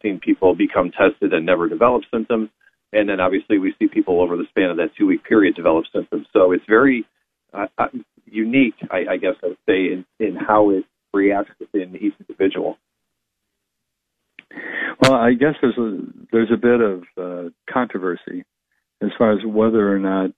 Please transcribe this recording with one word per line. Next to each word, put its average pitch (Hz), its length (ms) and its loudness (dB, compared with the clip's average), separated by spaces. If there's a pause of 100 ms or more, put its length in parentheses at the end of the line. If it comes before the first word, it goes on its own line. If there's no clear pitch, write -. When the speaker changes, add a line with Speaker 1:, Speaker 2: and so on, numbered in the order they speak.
Speaker 1:
seen 95 180 -6
people 92 360 2
become 90 360 0
tested 95 420 0
and 80 120 -2
never 87 220 2
develop 117 440 2
symptoms. 110 380 -2 (440)
And 104 160 2
then 95 100 -2
obviously 95 380 0
we 92 220 -2
see 104 80 2
people 90 340 0
over 87 160 0
the 85 120 -6
span 95 200 0
of 82 80 -4
that 85 200 -4
two-week 92 280 0
period 101 300 4
develop 82 380 0
symptoms. - 380 -6
So 92 200 4
it's 90 180 0
very, 123 360 4 (480)
uh, 101 140 -6 (100)
uh, 117 100 -2 (380)
unique, 113 500 0 (140)
I, 92 240 -4
I 92 40 -2
guess 90 260 -2
I - 40 -6
would - 100 -6 (100)
say, 92 260 0
in, 92 120 -10 (140)
in 101 160 -4
how 107 340 2
it 95 160 0 (280)
reacts 101 460 0
within 92 380 -8
each 101 220 -4
individual. - 580 -4 (2250)
Speaker 2:
Well, 131 120 6
I 120 200 4
guess 139 280 0
there's 120 160 0
a, 110 220 -4 (320)
there's 113 200 0
a 117 60 4
bit 120 240 2
of, 95 220 -2 (140)
uh, 90 320 -10 (220)
controversy 90 760 -6 (560)
as 104 160 -2
far 113 160 4
as 98 120 -2
whether 107 480 2
or 98 60 -2
not 95 380 -2